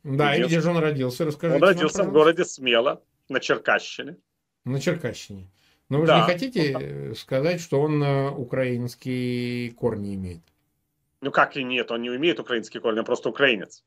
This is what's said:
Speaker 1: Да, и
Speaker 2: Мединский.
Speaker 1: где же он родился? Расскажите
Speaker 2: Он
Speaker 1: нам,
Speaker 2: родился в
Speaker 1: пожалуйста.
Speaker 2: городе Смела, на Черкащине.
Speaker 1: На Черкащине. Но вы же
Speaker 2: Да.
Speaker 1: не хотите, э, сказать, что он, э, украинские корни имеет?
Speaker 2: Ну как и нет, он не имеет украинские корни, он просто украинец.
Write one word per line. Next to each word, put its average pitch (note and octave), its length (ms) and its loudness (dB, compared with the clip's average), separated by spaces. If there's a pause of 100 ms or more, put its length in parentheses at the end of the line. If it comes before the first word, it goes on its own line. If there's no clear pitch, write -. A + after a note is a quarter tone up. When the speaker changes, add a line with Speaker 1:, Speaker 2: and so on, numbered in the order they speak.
Speaker 1:
Да, C#3+ 300 2
и D#3 40 2
Speaker 2:
Мединский. - 80 2
Speaker 1:
где E3 140 2
же E3 100 2
он E3+ 80 2
родился? C#3+ 460 0
Расскажите D3+ 320 -2
Speaker 2:
Он C#3+ 40 4
Speaker 1:
нам, F3+ 80 8
Speaker 2:
родился E3+ 240 2
в F#3+ 140 0
Speaker 1:
пожалуйста. C#3 120 4
Speaker 2:
городе E3 260 6
Смела, B2+ 580 0 (260)
на C3 120 -2
Черкащине. C3 760 -2 (480)
Speaker 1:
На C3 160 -4
Черкащине. G#2+ 680 -6 (400)
Но C#3 100 0
вы E3 80 4
же D#3+ 60 6
Speaker 2:
Да. B2+ 80 8
Speaker 1:
не A2 40 4
хотите, F3 480 0
э, C#2+ 420 -8
сказать, D#3+ 460 -2
что C#3 200 0
он, D3+ 220 2
э, C#3 280 0
украинские B2 1400 -4
корни G2+ 420 -4
имеет? F2+ 280 -10 (760)
Speaker 2:
Ну C#3 120 -6
как C#3+ 240 2
и C3+ 80 -6
нет, B2 260 -4
он A#2 120 -4
не A#2+ 60 -6
имеет C3 300 0
украинские A#2 420 -6
корни, A2+ 200 0
он A2 40 -4
просто B2 240 -2
украинец. A#2 580 0